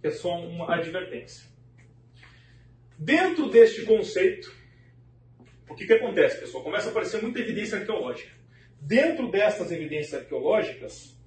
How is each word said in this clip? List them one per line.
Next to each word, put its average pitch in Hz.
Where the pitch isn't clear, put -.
que 156
é 151
só 175
uma 170
advertência. -
Dentro 302
deste 226
conceito, 202
o -
que 190
que 220
acontece, 160
pessoal? -
Começa -
a -
aparecer 214
muita 247
evidência 208
arqueológica. -
Dentro 247
dessas 196
evidências 151
arqueológicas -